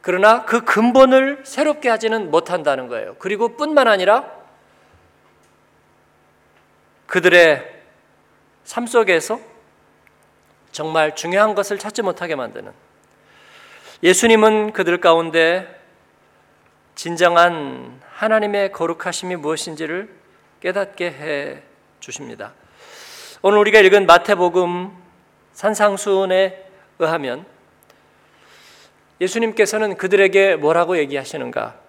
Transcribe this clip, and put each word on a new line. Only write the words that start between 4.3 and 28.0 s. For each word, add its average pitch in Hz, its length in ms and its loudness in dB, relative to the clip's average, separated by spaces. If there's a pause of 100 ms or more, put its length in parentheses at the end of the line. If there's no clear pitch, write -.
그들의 170 680 4 (880)
삶 240 220 -10
속에서 220 540 0 (1300)
정말 156 460 -2
중요한 196 380 0
것을 196 240 -4
찾지 220 240 -8
못하게 175 340 -6
만드는, 110 360 -12 (1300)
예수님은 214 680 4
그들 175 280 -2
가운데 165 760 0 (1200)
진정한 165 1040 -2 (140)
하나님의 208 580 -2
거룩하심이 175 640 -8
무엇인지를 160 720 -8 (520)
깨닫게 185 500 -8
해 143 520 -12 (380)
주십니다. 117 540 -18 (880)
오늘 202 160 4
우리가 208 220 6
읽은 190 260 6
마태복음 175 880 2 (560)
산상수훈에 196 1120 -2 (340)
의하면 156 460 -4 (1800)